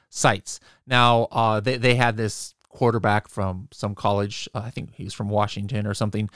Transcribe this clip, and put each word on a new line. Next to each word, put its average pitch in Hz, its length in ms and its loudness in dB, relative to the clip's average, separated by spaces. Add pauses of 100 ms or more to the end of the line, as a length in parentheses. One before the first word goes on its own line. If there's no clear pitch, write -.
(100)
sites. - 480 0 (300)
Now, 120 420 4
uh, 110 300 2
they, 127 180 -2
they 123 160 4
had 120 220 2
this - 400 -6 (120)
quarterback 110 600 0
from 95 440 -6
some 104 220 -6
college, 101 600 -2
uh, 117 100 -6
I 120 60 -10
think - 220 -12
he - 120 -14
was - 100 -12
from 101 140 -6
Washington 104 580 -2
or 101 80 -2
something, 107 420 -2